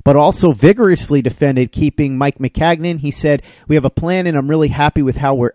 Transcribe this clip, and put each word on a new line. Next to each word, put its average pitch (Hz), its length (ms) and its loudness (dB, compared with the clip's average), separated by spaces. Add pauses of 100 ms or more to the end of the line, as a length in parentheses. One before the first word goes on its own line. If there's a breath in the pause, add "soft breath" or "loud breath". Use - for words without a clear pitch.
but 143 120 4
also 151 380 2
vigorously 170 680 2
defended 127 500 -2
keeping 139 460 -2
Mike 143 200 -2
Maccagnan. 160 640 -4
He 143 120 -6
said, 147 320 -2 (240 soft breath)
"We 151 80 0
have 139 100 0
a 135 40 0
plan, 180 360 -4
and 160 120 -2
I'm 139 120 -4
really 156 200 0
happy 147 320 0
with 131 160 -2
how 135 180 -2
we're 120 200 -2